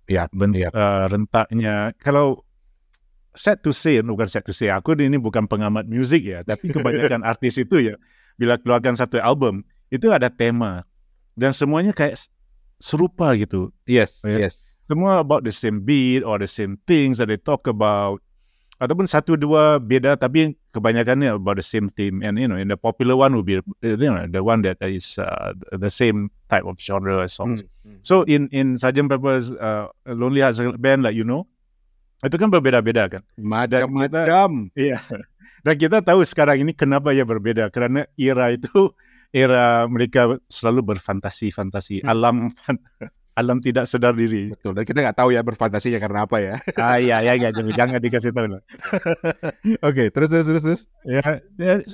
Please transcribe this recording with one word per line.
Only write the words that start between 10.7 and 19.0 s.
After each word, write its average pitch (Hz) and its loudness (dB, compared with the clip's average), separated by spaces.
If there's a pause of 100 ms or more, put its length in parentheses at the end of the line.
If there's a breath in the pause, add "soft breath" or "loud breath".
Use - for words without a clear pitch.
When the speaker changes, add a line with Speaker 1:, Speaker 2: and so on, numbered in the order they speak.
Speaker 2:
Dan 131 0
semuanya 156 0
kayak 147 -2
s-, - -18 (480)
serupa 170 0
gitu. 95 -4 (160)
Speaker 1:
Yes, 120 2
Speaker 2:
Ya. 104 0
Speaker 1:
yes. - -20 (160)
Speaker 2:
Semua 180 2
about 143 0
the 110 -4
same 104 -4
beat 127 2
or 107 -2
the 95 -6
same 98 -8
things 135 2
that 107 0
they 107 -2
talk 139 -4
about. 104 0 (600)
Ataupun 165 -2